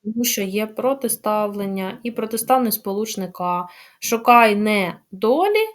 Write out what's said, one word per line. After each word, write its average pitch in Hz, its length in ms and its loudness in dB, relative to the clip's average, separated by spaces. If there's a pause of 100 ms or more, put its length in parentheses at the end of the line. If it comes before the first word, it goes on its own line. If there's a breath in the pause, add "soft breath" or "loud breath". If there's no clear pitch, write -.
Тому 220 200 -4
що 240 180 -2
є 202 260 -2
протиставлення 214 1400 -4
і 240 80 -6
протиставний 226 600 0
сполучник 196 680 -6
"а". 180 260 -2 (320 loud breath)
Шукай 226 560 6
не 208 440 0 (120)
долі 330 640 2